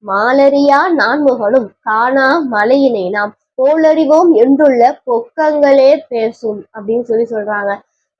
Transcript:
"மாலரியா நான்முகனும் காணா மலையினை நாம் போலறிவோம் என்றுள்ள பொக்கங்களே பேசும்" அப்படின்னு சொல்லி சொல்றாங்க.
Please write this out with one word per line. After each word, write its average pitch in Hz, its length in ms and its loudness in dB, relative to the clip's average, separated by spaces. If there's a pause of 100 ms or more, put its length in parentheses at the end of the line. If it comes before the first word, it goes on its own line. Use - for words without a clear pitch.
"மாலரியா 277 680 2 (200)
நான்முகனும் 240 680 0 (140)
காணா 262 680 0
மலையினை 226 580 0
நாம் 208 260 -6 (220)
போலறிவோம் 311 760 2
என்றுள்ள 269 720 2
பொக்கங்களே 277 920 2 (120)
பேசும்" 220 640 -6
அப்படின்னு 220 280 -6
சொல்லி 233 280 -4
சொல்றாங்க. 208 460 -6 (440)